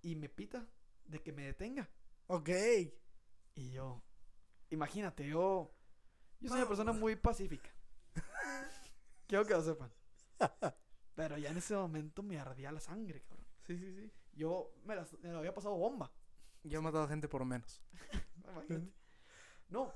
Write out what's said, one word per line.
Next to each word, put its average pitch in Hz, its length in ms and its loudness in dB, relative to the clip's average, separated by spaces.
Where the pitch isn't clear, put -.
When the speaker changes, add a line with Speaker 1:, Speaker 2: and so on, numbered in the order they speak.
Speaker 1:
y 170 140 -2
me 151 120 -6
pita 220 400 -6
de 160 160 -8
que 156 100 -6
me 143 140 -6
detenga. 208 420 -4
Speaker 2:
Ok. 165 240 2
Speaker 1:
Y 127 180 -6
yo, 131 300 -4
imagínate, 156 580 0
yo, 175 460 4
yo 254 80 -2
soy 247 80 4
una 254 80 8
Speaker 2:
No. 247 40 0
Speaker 1:
persona 214 240 4
muy 220 240 4
pacífica. 214 540 4
Speaker 2:
<laughs> - 1120 -4
Speaker 1:
Quiero 202 200 6
que 208 80 8
lo 165 80 8
sepan. 156 300 0
Pero 151 240 0
ya 147 120 -2
en 165 80 0
ese 208 180 0
momento 156 460 -2
me 196 160 -4
ardía 135 340 -6
la 151 80 -6
sangre, 180 420 -6
cabrón. - 240 -6
Speaker 2:
Sí, 175 160 -4
sí, 185 160 -6
sí. 214 180 -10
Speaker 1:
Yo 160 420 0
me 208 120 -2
la... 165 100 -4
me 170 100 -6
la 165 60 -2
había 170 160 -2
pasado 202 220 0
bomba. 220 360 2
Speaker 2:
Yo 156 160 0
he - 20 0
matado 156 260 4
gente 151 200 0
por 135 160 0
menos. 123 380 -2
Speaker 1:
<laughs> - 580 -4
Imagínate. 165 420 -2
No, 240 280 0